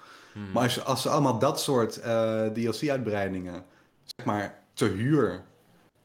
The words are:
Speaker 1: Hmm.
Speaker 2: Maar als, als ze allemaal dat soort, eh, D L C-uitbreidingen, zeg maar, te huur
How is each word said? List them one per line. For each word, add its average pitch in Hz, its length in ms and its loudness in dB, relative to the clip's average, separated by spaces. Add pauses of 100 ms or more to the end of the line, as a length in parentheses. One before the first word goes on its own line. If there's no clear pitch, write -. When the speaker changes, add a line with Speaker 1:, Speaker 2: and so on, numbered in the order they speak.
(340)
Speaker 1:
Hmm. 104 180 -10
Speaker 2:
Maar 117 120 2
als, 123 220 0
als 127 160 0
ze 131 80 -2
allemaal 131 300 4
dat 143 220 2
soort, 120 360 0
eh, 113 480 0
D 110 120 -4
L 117 120 0 (160)
C-uitbreidingen, 98 800 -4 (380)
zeg - 220 -16
maar, 104 340 -4 (140)
te - 120 0
huur 104 580 2 (600)